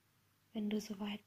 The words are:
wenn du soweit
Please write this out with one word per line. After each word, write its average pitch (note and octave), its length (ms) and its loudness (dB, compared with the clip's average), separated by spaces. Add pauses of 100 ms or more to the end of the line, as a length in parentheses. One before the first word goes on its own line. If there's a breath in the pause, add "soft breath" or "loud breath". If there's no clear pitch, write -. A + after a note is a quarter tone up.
(520)
wenn G#3 180 0
du G#3+ 100 4
soweit G#3 460 -4